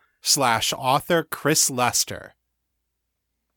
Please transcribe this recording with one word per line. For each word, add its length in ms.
slash 520
author 500
Chris 480
Lester. 640